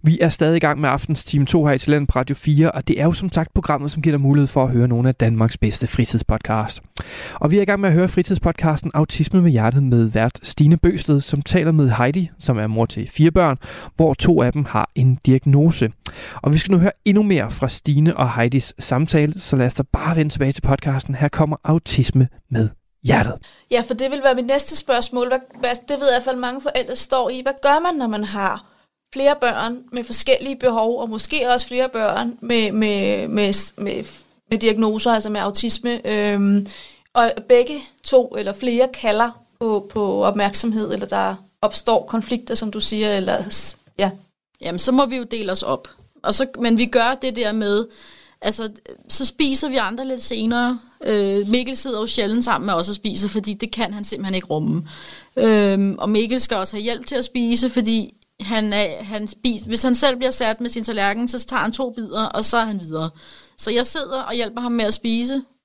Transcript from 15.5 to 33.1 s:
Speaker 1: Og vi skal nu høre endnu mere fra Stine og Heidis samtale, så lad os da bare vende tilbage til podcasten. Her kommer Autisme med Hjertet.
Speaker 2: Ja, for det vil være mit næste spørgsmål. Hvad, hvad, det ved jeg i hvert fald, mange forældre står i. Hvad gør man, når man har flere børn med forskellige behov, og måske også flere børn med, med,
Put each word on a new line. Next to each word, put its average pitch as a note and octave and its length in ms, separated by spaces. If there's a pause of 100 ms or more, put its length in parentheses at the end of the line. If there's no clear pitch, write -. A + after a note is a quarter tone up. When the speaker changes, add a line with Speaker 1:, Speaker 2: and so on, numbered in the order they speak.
Speaker 1:
Og C#3+ 100
vi D#3 60
skal F#3 140
nu F#3 60
høre F3+ 140 (120)
endnu G#3 180
mere D#3+ 280
fra - 180
Stine D3+ 480
og A#2 180
Heidis B2 440
samtale, D3+ 640
så - 160
lad C3 100
os - 80
da - 80 (100)
bare E3 240
vende D#3 160
tilbage C#3 200
til - 100
podcasten. C3+ 520
Her D3 140
kommer D#3 360
Autisme C3+ 640 (220)
med A2+ 180 (340)
Hjertet. - 320 (360)
Speaker 2:
Ja, A#3+ 160
for B3+ 80
det B3+ 160
vil C#4+ 140
være C4 100
mit B3 120
næste C#4 300
spørgsmål. B3 520
Hvad, C4 100 (220)
hvad, B3 100 (180)
det C#4+ 120
ved C#4 60
jeg C4 60
i - 20
hvert B3+ 100
fald, C4 120
mange B3 240
forældre B3+ 360
står B3 340
i. B3+ 120
Hvad C4+ 100 (100)
gør C#4+ 180 (100)
man, D#4+ 80
når B3+ 80
man G#3+ 180
har G3 480 (400)
flere C#4 280
børn A#3 380 (140)
med A#3+ 120
forskellige C4 520
behov, A#3 440
og A#3 100
måske B3 440
også B3 120
flere B3+ 220
børn A#3 520
med, A3+ 320
med, G3+ 560